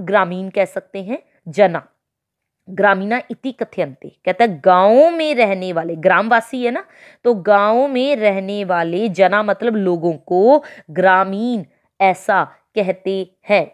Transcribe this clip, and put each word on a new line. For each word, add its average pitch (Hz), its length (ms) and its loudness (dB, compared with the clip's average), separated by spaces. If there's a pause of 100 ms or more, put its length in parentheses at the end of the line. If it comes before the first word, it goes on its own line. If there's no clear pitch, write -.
ग्रामीण 190 480 -2
कह 190 160 -2
सकते - 380 -10
हैं, 233 200 -10 (260)
जना, 170 380 0 (840)
ग्रामीणा 196 500 0 (100)
इति 254 220 -12
कथयन्ते, - 640 -10 (100)
कहता 185 180 0
है 175 160 -2
गांव 208 500 6
में 311 240 -2
रहने 190 380 -2
वाले, 165 240 -4
ग्रामवासी 226 680 0
है 233 60 0
ना, 339 140 -6 (400)
तो 240 100 2
गांव 208 540 2
में 269 280 -2
रहने 202 480 -2
वाले, 175 440 -2
जना 190 340 2
मतलब 220 340 -2
लोगों 175 360 -2
को, 202 520 2 (260)
ग्रामीण 190 760 0 (360)
ऐसा 190 440 0 (300)
कहते 190 560 -4 (180)
हैं। 190 260 0